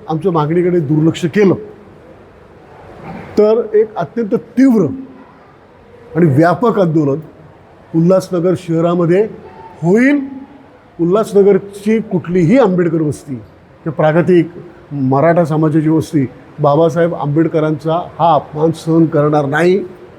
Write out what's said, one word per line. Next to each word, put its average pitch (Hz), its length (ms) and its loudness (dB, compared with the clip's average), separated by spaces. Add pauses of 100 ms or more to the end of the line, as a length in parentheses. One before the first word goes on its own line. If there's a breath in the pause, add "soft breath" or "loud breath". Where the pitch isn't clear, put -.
आमच्या 165 220 -2
मागणीकडे 170 480 0
दुर्लक्ष 156 460 0
केलं 196 280 2 (1900)
तर 214 220 4 (120)
एक - 220 0
अत्यंत 208 400 -4
तीव्र 226 500 2 (1300)
आणि 170 100 4
व्यापक 170 540 2
आंदोलन 151 400 0 (760)
उल्हासनगर 180 640 2
शहरामध्ये 170 680 0 (580)
होईल. 247 380 2 (840)
उल्हासनगरची 196 1000 0
कुठलीही 180 560 0
आंबेडकर 175 440 0
वस्ती, 147 340 -6 (500)
ते 165 40 -6
प्रागतिक 160 600 2 (420)
मराठा 143 540 0
समाजाची 156 440 0
वस्ती, 156 380 0 (320)
बाबासाहेब 160 560 2
आंबेडकरांचा 156 960 -2 (100)
हा 165 140 2
अपमान 151 380 -2
सहन 160 340 0
करणार 151 400 0
नाही 170 400 0 (340)